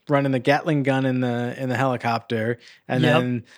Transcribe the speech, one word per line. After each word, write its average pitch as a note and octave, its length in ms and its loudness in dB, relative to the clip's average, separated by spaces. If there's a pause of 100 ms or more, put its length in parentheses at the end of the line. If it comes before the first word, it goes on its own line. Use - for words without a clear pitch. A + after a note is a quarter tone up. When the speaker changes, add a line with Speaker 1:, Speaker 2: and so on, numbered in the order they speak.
Speaker 1:
running C#3 240 2
the C3 60 2
Gatling D3 440 2
gun C3+ 220 0
in B2+ 160 0
the, A#2+ 380 -2
in C3 100 -6
the B2 80 -2
helicopter. A#2+ 800 -2 (300)
And B2+ 140 0
Speaker 2:
Yep. B2+ 100 4
Speaker 1:
then B2 320 0 (140)